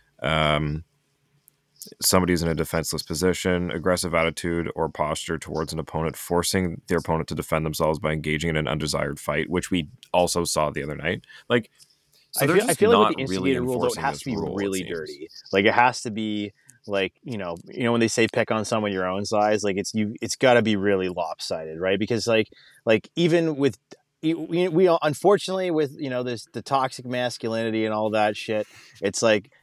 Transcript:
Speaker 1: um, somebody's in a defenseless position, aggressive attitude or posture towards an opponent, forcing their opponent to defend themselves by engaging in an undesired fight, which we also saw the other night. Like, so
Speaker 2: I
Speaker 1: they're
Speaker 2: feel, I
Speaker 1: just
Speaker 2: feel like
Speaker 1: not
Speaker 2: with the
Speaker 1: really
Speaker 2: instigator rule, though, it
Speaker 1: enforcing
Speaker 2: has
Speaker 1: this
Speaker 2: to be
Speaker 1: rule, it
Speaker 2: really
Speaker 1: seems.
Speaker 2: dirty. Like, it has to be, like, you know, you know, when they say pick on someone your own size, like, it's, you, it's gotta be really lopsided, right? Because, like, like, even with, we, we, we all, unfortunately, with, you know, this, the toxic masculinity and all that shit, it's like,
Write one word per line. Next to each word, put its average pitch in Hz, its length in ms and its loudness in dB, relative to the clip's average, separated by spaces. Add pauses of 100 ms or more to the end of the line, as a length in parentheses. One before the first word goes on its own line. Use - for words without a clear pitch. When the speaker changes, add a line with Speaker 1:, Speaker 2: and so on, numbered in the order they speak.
(220)
Speaker 1:
um, 76 640 0 (1160)
somebody's 90 400 4
in 85 60 0
a 82 80 0
defenseless 80 480 -2
position, 90 680 0
aggressive 85 460 -2
attitude 82 600 0
or 80 120 0
posture 78 480 -4
towards 78 360 -6
an 80 60 -6
opponent, 80 360 -4
forcing 87 720 -2
their 87 120 2
opponent 80 280 -2
to 78 80 -6
defend 78 300 -2
themselves 78 340 0
by 78 140 -2
engaging 76 360 -2
in 80 60 0
an 78 120 -2
undesired 73 520 -2
fight, 76 300 -2
which 87 200 -2
we 82 200 -2 (240)
also 87 320 2
saw 76 240 0
the 71 140 -6
other 73 120 -6
night. 76 300 -4 (240)
Like, 120 200 0 (600)
so - 140 0
Speaker 2:
I - 20 4
Speaker 1:
they're 160 80 4
Speaker 2:
feel, 202 80 6
I 240 40 -4
Speaker 1:
just - 120 4
Speaker 2:
feel 208 120 6
like 202 80 8
Speaker 1:
not 214 100 6
Speaker 2:
with - 80 -4
the 127 80 -4
Speaker 1:
really - 240 0
Speaker 2:
instigator 127 120 2
rule, 123 180 -2
though, 123 80 2
it - 20 2
Speaker 1:
enforcing 117 140 -6
Speaker 2:
has 139 100 0
Speaker 1:
this 143 60 -10
Speaker 2:
to - 60 -12
be 123 120 -2
Speaker 1:
rule, 82 200 -4
it 101 60 -2
Speaker 2:
really 95 160 -2
Speaker 1:
seems. 90 100 -6
Speaker 2:
dirty. 78 380 -10 (240)
Like, 98 140 4
it 104 80 6
has 123 300 4
to 120 80 -6
be, 104 420 -6 (340)
like, 98 260 0 (100)
you 131 140 -8
know, 87 180 -6 (100)
you - 180 -8
know, 117 100 2
when 117 80 2
they 113 80 4
say 113 240 2
pick 113 180 0
on 110 140 -2
someone 107 260 0
your 92 160 -2
own 95 180 -2
size, 104 380 2
like, 101 140 0
it's, 98 160 -4
you, 107 280 -2
it's 110 140 -6
gotta 123 260 6
be 107 140 2
really 95 340 2
lopsided, 82 720 -6
right? 95 200 0
Because, 107 280 -2
like, 113 200 2 (380)
like, 110 300 4
even 165 400 2
with, 135 220 0 (460)
we, 160 100 0
we, 165 340 -2
we 180 200 4
all, 165 160 4
unfortunately, 185 680 2
with, 151 260 -2
you 143 120 -6
know, 127 140 -2
this, 120 300 -6
the 117 80 -8
toxic 131 440 -2
masculinity 113 800 -2
and 110 80 -2
all 110 160 0
that 107 260 2
shit, 107 320 -4 (340)
it's 101 200 -2
like, 107 300 4 (120)